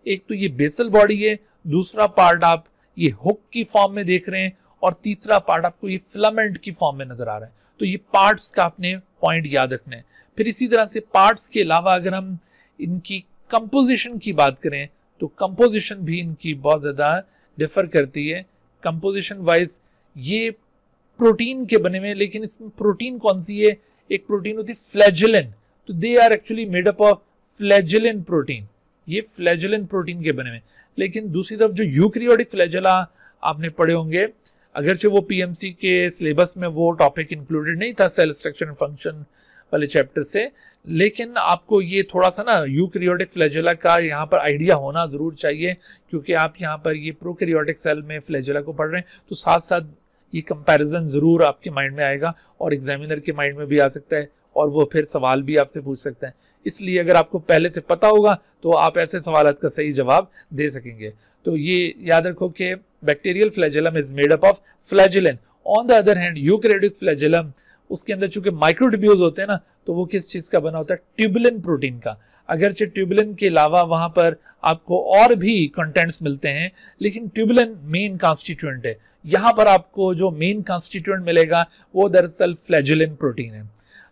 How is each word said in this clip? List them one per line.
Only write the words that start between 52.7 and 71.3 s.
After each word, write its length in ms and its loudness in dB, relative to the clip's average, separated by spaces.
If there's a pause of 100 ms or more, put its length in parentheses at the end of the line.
एग्जामिनर 460 -6
के 120 -6
माइंड 260 -4
में 80 -10
भी 120 0
आ 100 6
सकता 280 -6
है 120 -4 (280)
और 120 2
वो 240 0
फिर 120 0
सवाल 380 -2
भी 140 -4
आपसे 240 0
पूछ 180 -8
सकता 280 -10
है। 80 -18 (320)
इसलिए 320 -4
अगर 180 4
आपको 220 2
पहले 300 2
से 120 -8
पता 280 2
होगा 300 6 (240)
तो 100 2
आप 260 2
ऐसे 220 -4
सवालात 380 4
का 100 -4
सही 240 -4
जवाब 380 2 (240)
दे 160 -4
सकेंगे। 420 -16 (340)
तो 100 -2
ये 460 -2
याद 240 2
रखो 220 -4 (120)
कि 140 -4 (300)
bacterial 460 0
flagellum 460 -2
is 160 -4
made 200 2
up 120 2
of 140 4 (260)
flagellin। 520 4 (300)
On 220 2
the 80 8
other 200 4
hand, 260 -4
eukaryotic 600 2
flagellum, 480 0 (400)
उसके 220 -10
अंदर 160 -2
चूंकि 220 -4
माइक्रोट्यूब्यूल्स 720 4
होते 220 0
हैं 60 -4
ना, 120 -4 (260)
तो 80 -4
वो 120 -2
किस 240 -6
चीज 180 -12
का 120 2
बना 180 -4
होता 160 -6
है? 60 -6 (160)
ट्यूबुलिन 440 2